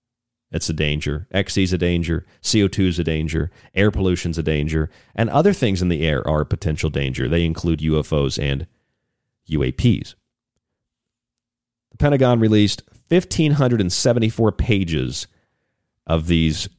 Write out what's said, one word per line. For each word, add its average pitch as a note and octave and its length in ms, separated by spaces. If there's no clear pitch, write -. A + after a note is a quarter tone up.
It's D#2+ 160
a E2 60
danger. D2+ 580
X G2 280
E F#2+ 40
is F2+ 100
a F2+ 40
danger. E2+ 480
C G#2+ 220
O G2 40
two F#2+ 200
is E2+ 100
a F2 60
danger. D#2+ 480
Air G2+ 160
pollution's F2+ 480
a D#2 40
danger. D#2 460
And A2+ 160
other F3+ 240
things G2 260
in F2+ 100
the D#2+ 180
air C#2+ 200
are D2+ 140
a C#2+ 40
potential D#2 440
danger. C2 380
They E2+ 180
include D#2+ 360
U D#2 180
F C#2+ 120
Os C#2+ 280
and C#2+ 260
U D2+ 160
A C2 100
Ps. - 440
The - 80
Pentagon C3 400
released G#2+ 420
fifteen D#3+ 460
hundred B2+ 260
and F2+ 140
seventy-four A2+ 600
pages E2 760
of D#2+ 180
these D#2+ 420